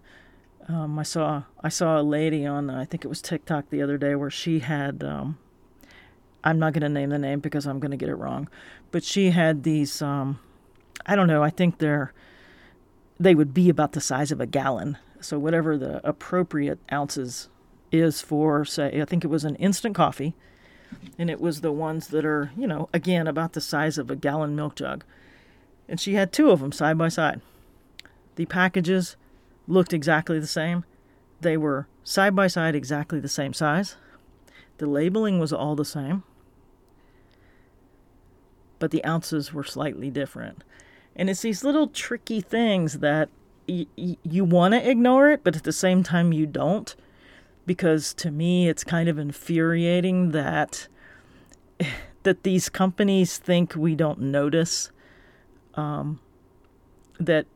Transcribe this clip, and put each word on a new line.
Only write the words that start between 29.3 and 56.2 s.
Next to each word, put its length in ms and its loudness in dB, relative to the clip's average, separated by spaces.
looked 240 4
exactly 480 0
the 80 -8
same. 380 -4
They 160 0
were 300 -2
side 280 2
by 140 4
side 280 0
exactly 440 -4
the 80 -8
same 260 -6
size. 440 -2
The 100 -4
labeling 500 2
was 140 0
all 240 -2
the 80 -2
same. 400 -6
But 120 -4
the 120 -2
ounces 480 -4
were 140 -10
slightly 440 -8
different. 540 -10
And 140 -2
it's 120 -4
these 240 -2
little 220 2
tricky 520 -6
things 600 0
that 300 2
y-, 200 -4
y-, 260 -6
you 220 0
wanna 320 6
ignore 520 6
it, 140 2
but 140 2
at 80 -8
the 80 -2
same 280 4
time 300 2
you 140 2
don't. 500 -2
Because 500 2
to 160 -4
me, 380 2
it's 160 -4
kind 240 0
of 100 0
infuriating 1120 2
that, 560 -2
<sighs> 440 -6
that 200 2
these 260 2
companies 680 2
think 380 0
we 200 0
don't 240 0
notice, 720 0
um, 460 -6